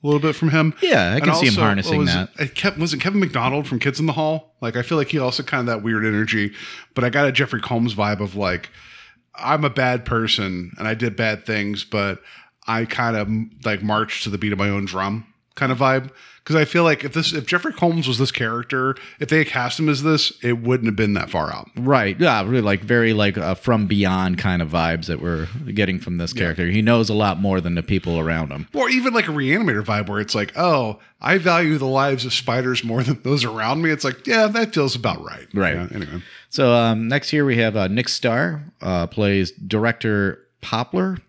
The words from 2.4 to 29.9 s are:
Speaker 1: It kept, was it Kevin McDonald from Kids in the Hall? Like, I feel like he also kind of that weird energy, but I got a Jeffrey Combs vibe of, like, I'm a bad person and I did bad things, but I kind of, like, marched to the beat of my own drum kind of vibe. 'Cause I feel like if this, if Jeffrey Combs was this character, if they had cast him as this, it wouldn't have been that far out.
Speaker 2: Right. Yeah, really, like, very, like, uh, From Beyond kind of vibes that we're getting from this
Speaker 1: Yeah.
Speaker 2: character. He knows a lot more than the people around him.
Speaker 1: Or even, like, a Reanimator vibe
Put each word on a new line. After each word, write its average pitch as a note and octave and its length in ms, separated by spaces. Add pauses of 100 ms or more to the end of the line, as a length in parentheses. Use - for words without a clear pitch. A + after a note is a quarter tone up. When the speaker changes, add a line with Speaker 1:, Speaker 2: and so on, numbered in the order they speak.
Speaker 1:
It B2+ 100
kept, G3 220
was D#3 160
it C3+ 80
Kevin G3 180
McDonald C3+ 480
from B2 120
Kids C#3 200
in D#3 60
the D#3 80
Hall? D#3 480
Like, A#2 160
I B2 40
feel E3 160
like C#3+ 120
he D#3 100
also B2+ 240
kind C3+ 160
of A#2+ 60
that A2 180
weird A2 220
energy, G#2+ 480 (400)
but B2 100
I B2 60
got C#3+ 180
a C3 40
Jeffrey C3+ 280
Combs A#2 360
vibe G#2 260
of, F#2+ 140
like, F2+ 340 (640)
I'm D3 300
a C#3 40
bad B2+ 360
person G2 720
and G#2+ 100
I A2 60
did A2+ 240
bad A2 280
things, G#2 380
but G2+ 380 (440)
I A2+ 200
kind A#2 320
of, G#2 120 (360)
like, G#2 180
marched G#2+ 400
to G#2+ 60
the G2 80
beat G#2 160
of F#2+ 40
my G2+ 120
own G2+ 160
drum G2 400 (300)
kind C3 160
of B2 60
vibe. C3 320 (340)
'Cause D3+ 120
I D#3 100
feel E3+ 180
like D3+ 200
if C#3 100
this, D#3+ 200
if D3 140
Jeffrey F3 260
Combs E3 340
was A#2+ 120
this C3 120
character, B2+ 640 (240)
if C3+ 100
they D#3 100
had D3+ 80
cast B2 320
him D#3 100
as C#3 140
this, D#3 280 (120)
it A#2+ 180
wouldn't A#2+ 240
have G#2+ 100
been G#2 200
that E2+ 160
far D#2 200
out. - 240
Speaker 2:
Right. A#2+ 440
Yeah, B2+ 240
really, A#2+ 180
like, G2 200
very, A2+ 320
like, G2+ 220
uh, F#2 200
From A2 320
Beyond F#2 500
kind F2+ 240
of D#2+ 80
vibes E2 380
that E2+ 160
we're E2+ 240 (260)
getting F#2+ 240
from F2 200
this E2+ 180
Speaker 1:
Yeah. A2+ 60
Speaker 2:
character. E2+ 260
He G#2 160
knows A2+ 260
a G#2 60
lot G2+ 240
more F#2+ 220
than F2 120
the E2+ 80
people F2 380
around D#2+ 320
him. D2 240
Speaker 1:
Or B3+ 160
even, B3+ 220
like, G#3+ 140
a D#3+ 40
Reanimator C#3+ 520
vibe G#2 240